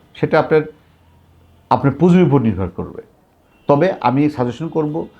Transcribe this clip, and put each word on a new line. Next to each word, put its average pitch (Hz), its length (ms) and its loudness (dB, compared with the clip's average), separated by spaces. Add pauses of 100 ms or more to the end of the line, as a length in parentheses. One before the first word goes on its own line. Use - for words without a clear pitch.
(140)
সেটা 156 260 0
আপনার, 156 220 2 (1080)
আপনার 127 240 0
পুঁজির 180 280 4
উপর 139 200 2
নির্ভর 95 260 -2
করবে। 80 340 -12 (640)
তবে 151 340 2
আমি 139 300 2
সাজেশন 127 380 -6
করব, 156 380 -4 (140)